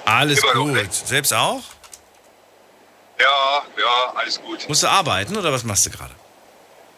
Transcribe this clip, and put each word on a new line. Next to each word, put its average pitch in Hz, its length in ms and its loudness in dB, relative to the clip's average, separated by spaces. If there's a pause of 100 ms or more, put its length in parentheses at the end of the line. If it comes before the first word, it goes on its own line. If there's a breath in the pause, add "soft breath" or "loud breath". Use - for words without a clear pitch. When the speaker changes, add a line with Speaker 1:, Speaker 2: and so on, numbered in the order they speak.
Speaker 1:
Alles 135 380 4
Speaker 2:
Immer 131 120 4
noch, 123 100 2
Speaker 1:
gut. 147 80 0
Speaker 2:
ne? 104 180 0
Speaker 1:
Selbst 131 420 -2
auch? 185 300 0 (1600)
Speaker 2:
Ja, 139 420 2 (160)
ja, 123 380 0
alles - 260 -6
gut. - 260 -12
Speaker 1:
Musst 151 160 0
du 156 60 2
arbeiten 143 480 0
oder 170 160 -2
was 120 100 -2
machst 107 220 0
du - 60 -4
gerade? 62 220 -16 (840)